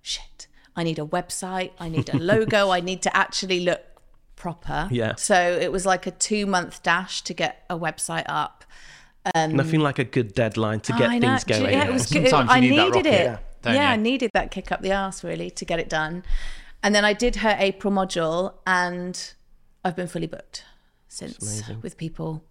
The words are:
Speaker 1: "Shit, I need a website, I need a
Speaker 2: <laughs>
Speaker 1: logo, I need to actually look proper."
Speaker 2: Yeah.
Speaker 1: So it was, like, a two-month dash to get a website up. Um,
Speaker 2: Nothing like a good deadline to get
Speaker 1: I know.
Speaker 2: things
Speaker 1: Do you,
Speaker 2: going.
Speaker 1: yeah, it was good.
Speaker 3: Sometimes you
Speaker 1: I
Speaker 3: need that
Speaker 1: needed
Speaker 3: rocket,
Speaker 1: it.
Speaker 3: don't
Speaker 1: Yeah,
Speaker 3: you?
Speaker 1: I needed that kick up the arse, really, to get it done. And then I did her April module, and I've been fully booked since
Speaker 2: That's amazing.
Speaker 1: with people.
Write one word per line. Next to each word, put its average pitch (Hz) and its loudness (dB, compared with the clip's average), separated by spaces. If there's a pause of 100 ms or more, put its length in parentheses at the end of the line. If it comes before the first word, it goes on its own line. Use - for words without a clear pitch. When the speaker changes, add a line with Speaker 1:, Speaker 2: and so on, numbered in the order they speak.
Speaker 1:
"Shit, - -12 (280)
I 170 -4
need 165 -2
a 151 -6
website, 185 -4
I 170 -8
need 160 -2
a 135 0
Speaker 2:
<laughs> 170 2
Speaker 1:
logo, 208 4
I 180 2
need 180 -4
to - 0
actually 190 -2
look 175 0 (540)
proper." 156 -6
Speaker 2:
Yeah. 113 -2
Speaker 1:
So - 2 (240)
it 165 -2
was, 185 -4
like, 185 0
a 190 -6
two-month 196 -2
dash 180 -2
to 180 -8
get - -4
a 175 -4
website 165 -4
up. - -6 (720)
Um, 160 2
Speaker 2:
Nothing 156 2
like 143 0
a 135 2
good 117 0
deadline 110 0
to - -4
get 233 4
Speaker 1:
I 240 2
know. 240 4
Speaker 2:
things 262 2
Speaker 1:
Do - 0
you, 107 2
Speaker 2:
going. - 2
Speaker 1:
yeah, 285 2
it - -2
was 240 0
good. 175 4
Speaker 3:
Sometimes 139 4
you 254 8
Speaker 1:
I - 6
Speaker 3:
need 127 6
that 107 6 (120)
Speaker 1:
needed - 4
Speaker 3:
rocket, 170 4
Speaker 1:
it. 104 -10 (240)
Speaker 3:
don't 233 2
Speaker 1:
Yeah, 277 4
Speaker 3:
you? 254 4
Speaker 1:
I - 2
needed 233 0
that - 0
kick - -8
up - -4
the 190 0
arse, 196 -4
really, 170 -6
to - -10
get 165 -2
it 165 -6
done. 160 -4 (600)
And 208 4
then 208 6
I 208 4
did 233 0
her 208 2
April 196 0
module, 185 0 (140)
and 180 -2 (500)
I've 170 -2
been 180 -6
fully 165 -6
booked - -14 (440)
since - -14
Speaker 2:
That's - -12 (220)
amazing. 113 -12
Speaker 1:
with - -12
people. 160 -8